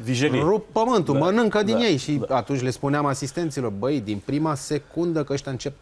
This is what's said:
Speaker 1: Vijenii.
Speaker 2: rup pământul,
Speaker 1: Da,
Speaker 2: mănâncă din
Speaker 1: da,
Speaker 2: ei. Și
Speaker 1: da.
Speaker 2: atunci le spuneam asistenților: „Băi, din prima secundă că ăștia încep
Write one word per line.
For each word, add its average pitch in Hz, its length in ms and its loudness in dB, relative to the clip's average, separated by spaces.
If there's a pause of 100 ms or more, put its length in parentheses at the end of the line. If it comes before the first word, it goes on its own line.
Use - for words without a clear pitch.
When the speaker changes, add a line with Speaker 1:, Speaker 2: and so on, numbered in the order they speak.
Speaker 1:
Vijenii. 131 380 2
Speaker 2:
rup 190 320 2
pământul, 220 420 2
Speaker 1:
Da, 139 60 4
Speaker 2:
mănâncă 214 420 4
din 214 120 2
Speaker 1:
da, 233 100 2
Speaker 2:
ei. 185 120 4
Și 143 160 -2
Speaker 1:
da. 131 240 0
Speaker 2:
atunci 127 240 -2
le 127 100 0
spuneam 143 360 0
asistenților: 139 640 -2
„Băi, 120 300 -2
din 101 240 -4
prima 151 300 -2
secundă 151 680 -4
că 139 80 -6
ăștia 139 200 -6
încep 135 300 -8